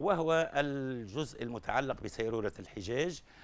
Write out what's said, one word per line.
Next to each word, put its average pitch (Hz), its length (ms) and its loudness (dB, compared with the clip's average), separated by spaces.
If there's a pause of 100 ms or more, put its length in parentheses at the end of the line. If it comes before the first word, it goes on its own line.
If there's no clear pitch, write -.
وهو 165 540 4
الجزء 135 880 -2
المتعلق 120 600 0
بسيرورة 113 560 -2
الحجاج، 120 640 -2 (220)